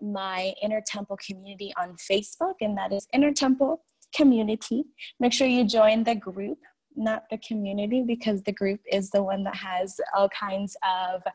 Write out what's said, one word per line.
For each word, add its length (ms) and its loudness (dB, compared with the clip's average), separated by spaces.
my 600 -4
Inner 240 -2
Temple 400 -8
community 520 -12
on 200 -6
Facebook, 640 -2
and 160 -2
that 160 -4
is 200 -4
Inner 200 4
Temple 500 2
Community. 680 4
Make 140 4
sure 140 4
you 180 4
join 400 6
the 100 2
group, 440 -6
not 340 -2
the 100 -6
community, 640 -2
because 400 0
the 100 -2
group 260 -2
is 180 0
the 140 2
one 200 -2
that 120 -6
has 440 -4
all 140 4
kinds 460 -6
of, 340 -2